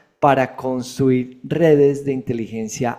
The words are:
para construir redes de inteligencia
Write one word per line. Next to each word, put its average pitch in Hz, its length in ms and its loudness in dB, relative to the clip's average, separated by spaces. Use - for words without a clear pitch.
para 135 360 2
construir 127 880 -2
redes 143 600 4
de 139 80 -2
inteligencia 117 880 -6